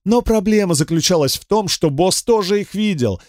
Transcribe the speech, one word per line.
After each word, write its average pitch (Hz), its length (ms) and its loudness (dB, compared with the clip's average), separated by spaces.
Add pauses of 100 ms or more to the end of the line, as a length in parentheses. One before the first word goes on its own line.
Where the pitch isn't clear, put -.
Но 233 180 2
проблема 208 520 0
заключалась 156 640 0
в - 80 -14
том, 202 240 -2
что 156 220 -2
босс 170 320 0
тоже 208 380 0
их - 140 -8
видел 160 540 -2